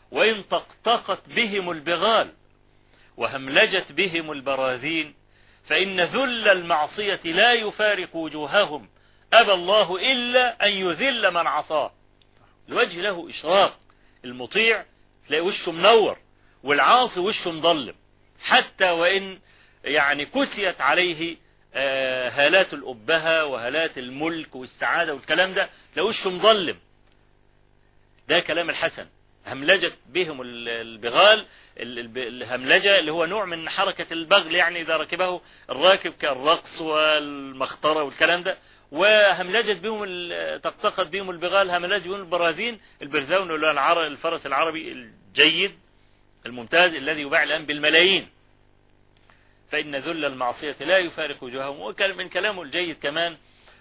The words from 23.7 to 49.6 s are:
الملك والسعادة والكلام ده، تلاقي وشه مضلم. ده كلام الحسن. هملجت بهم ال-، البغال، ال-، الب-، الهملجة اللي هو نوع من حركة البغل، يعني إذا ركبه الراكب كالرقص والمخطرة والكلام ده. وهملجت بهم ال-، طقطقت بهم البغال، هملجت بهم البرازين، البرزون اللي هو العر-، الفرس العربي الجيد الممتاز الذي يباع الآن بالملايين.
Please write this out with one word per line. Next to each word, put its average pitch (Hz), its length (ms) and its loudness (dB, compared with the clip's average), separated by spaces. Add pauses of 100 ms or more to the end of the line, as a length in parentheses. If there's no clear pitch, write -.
الملك 143 580 -8
والسعادة 139 580 -4
والكلام 175 400 0
ده، 190 160 -4 (240)
تلاقي 170 140 -2
وشه 214 220 -2
مضلم. 180 500 2 (1500)
ده 165 120 4
كلام 165 300 -2
الحسن. 151 380 -4 (400)
هملجت 156 500 0 (120)
بهم 151 320 -6
ال-، 120 280 -10
البغال، 117 760 2 (320)
ال-، 120 220 -10
الب-، 117 180 -10
الهملجة 127 800 2
اللي 156 120 -2
هو 165 140 0
نوع 196 200 -4
من 165 240 -10
حركة 180 440 -4
البغل، 165 420 2
يعني 175 260 2
إذا 160 160 -2
ركبه 175 440 -4 (280)
الراكب 170 440 2
كالرقص 147 680 -2
والمخطرة 151 1200 0
والكلام 160 400 0
ده. 185 140 -6 (340)
وهملجت 196 880 4
بهم 208 300 -6
ال-، 170 540 -8
طقطقت 185 460 -2
بهم 190 220 -6
البغال، 180 420 0
هملجت 175 360 -2
بهم 196 140 -6
البرازين، 175 580 -2 (220)
البرزون 151 540 -2
اللي 151 120 0
هو 156 40 4
العر-، 156 360 2
الفرس 156 380 -6
العربي 156 460 -2
الجيد 151 880 0 (640)
الممتاز 160 500 2
الذي 151 260 -4
يباع 147 220 0
الآن 147 220 -4
بالملايين. 151 640 4 (1400)